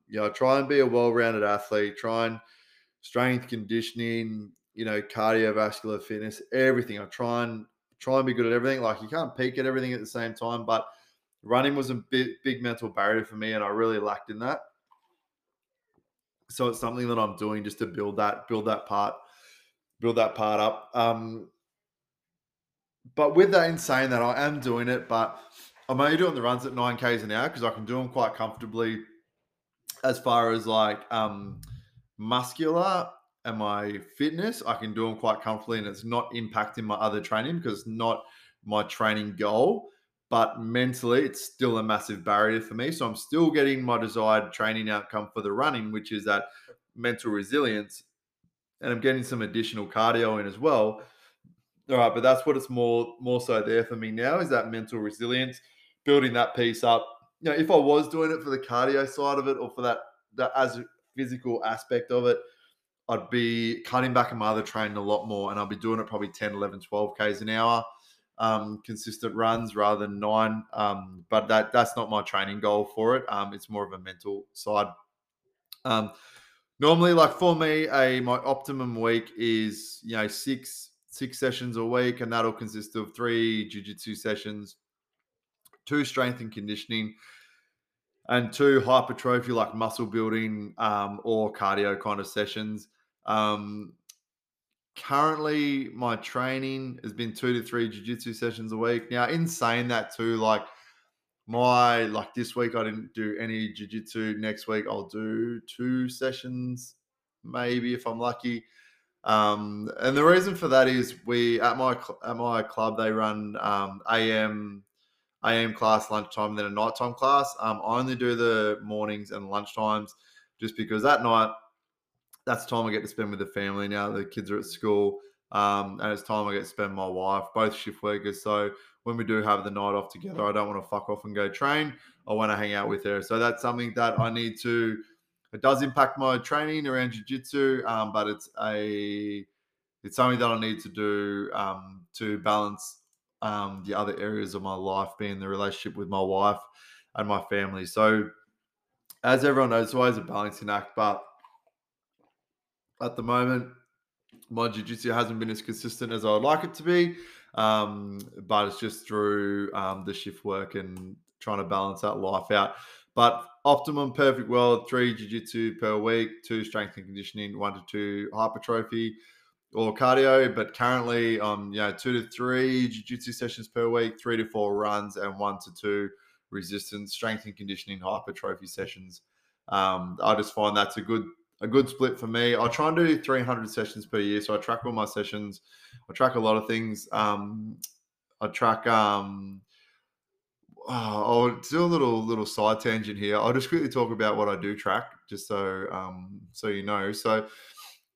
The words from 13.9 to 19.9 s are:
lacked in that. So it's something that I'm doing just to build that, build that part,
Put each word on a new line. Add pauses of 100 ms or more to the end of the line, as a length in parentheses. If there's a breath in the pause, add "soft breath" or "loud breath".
lacked
in
that. (1900)
So
it's
something
that
I'm
doing
just
to
build
that,
build
that
part, (840 soft breath)